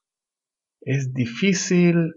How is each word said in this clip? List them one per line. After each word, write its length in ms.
es 340
difícil 1040